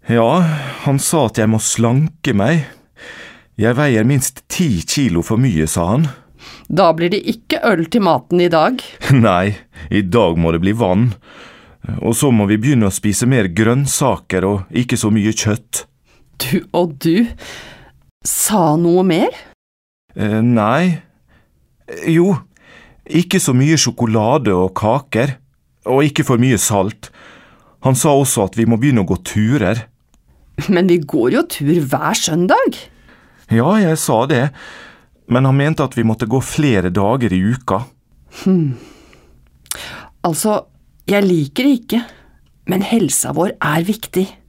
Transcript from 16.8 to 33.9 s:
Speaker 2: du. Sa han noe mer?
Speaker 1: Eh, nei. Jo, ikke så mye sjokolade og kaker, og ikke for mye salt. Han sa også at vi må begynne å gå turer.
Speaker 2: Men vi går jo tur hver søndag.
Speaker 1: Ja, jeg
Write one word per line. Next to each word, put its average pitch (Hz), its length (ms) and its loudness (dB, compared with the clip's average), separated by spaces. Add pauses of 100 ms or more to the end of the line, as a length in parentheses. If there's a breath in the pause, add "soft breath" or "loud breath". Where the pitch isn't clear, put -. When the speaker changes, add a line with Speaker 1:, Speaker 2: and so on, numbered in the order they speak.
Speaker 2:
du. 185 240 2 (1000 loud breath)
Sa 170 460 0
han 165 100 2
noe 175 240 2
mer? 202 240 0 (840 loud breath)
Speaker 1:
Eh, 107 260 -2
nei. 123 560 0 (1120)
Jo, 175 220 2 (760 soft breath)
ikke 180 320 0
så 131 160 0
mye 147 240 4
sjokolade 117 720 0
og 92 260 0
kaker, 127 600 -2 (500)
og 135 220 2
ikke - 180 -2
for 120 140 2
mye 123 180 2
salt. - 520 -2 (760 loud breath)
Han 131 80 4
sa 151 220 2
også 120 320 0
at - 100 -6
vi 113 80 2
må 113 140 2
begynne 123 240 2
å - 20 -10
gå 92 160 -2
turer. 110 600 -2 (840)
Speaker 2:
Men 180 240 2
vi 175 80 4
går 147 380 0
jo 330 100 0
tur 147 300 -2 (100)
hver 151 300 -2
søndag. 202 640 0 (720 soft breath)
Speaker 1:
Ja, 120 160 2 (100)
jeg 160 220 2